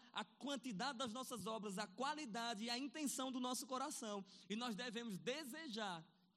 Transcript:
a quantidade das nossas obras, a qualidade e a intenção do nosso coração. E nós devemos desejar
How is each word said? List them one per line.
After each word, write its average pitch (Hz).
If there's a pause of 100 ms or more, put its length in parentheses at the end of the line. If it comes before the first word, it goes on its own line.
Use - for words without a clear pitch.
(120)
a 208
quantidade 254
das 254
nossas 240
obras, 214
a 208
qualidade 233
e 233
a 240
intenção 269
do 254
nosso 247
coração. 233 (240)
E 202
nós 240
devemos 233
desejar 226 (320)